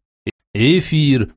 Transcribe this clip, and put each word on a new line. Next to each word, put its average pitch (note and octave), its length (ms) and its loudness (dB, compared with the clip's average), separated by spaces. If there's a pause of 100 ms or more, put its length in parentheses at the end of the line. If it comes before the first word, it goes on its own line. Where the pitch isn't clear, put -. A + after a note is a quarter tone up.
(560)
Эфир, C#3+ 800 0